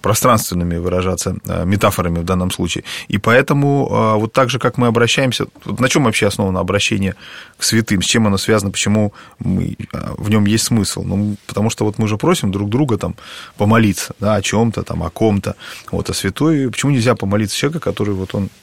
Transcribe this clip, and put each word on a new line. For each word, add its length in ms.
пространственными 760
выражаться, 580
э, 180
метафорами 540
в 60
данном 260
случае. 360
И 120
поэтому, 680
э, 320
вот 140
так 160
же, 80
как 220
мы 80
обращаемся, 580
вот 160
на 120
чём 140
вообще 220
основано 340
обращение 540
к 60
святым, 380
с 40
чем 200
оно 120
связано, 340
почему 420
мы, 360
э, 260
в 120
нём 160
есть 180
смысл? 400
Ну, 320
потому 220
что 140
вот 160
мы 80
же 100
просим 320
друг 200
друга 280
там 160
помолиться, 640
да, 140
о 60
чём-то, 420
там, 200
о 60
ком-то. 460
Вот, 180
а 40
святой, 580
почему 220
нельзя 200
помолиться 440
человека, 240
который 340
вот 200
он 140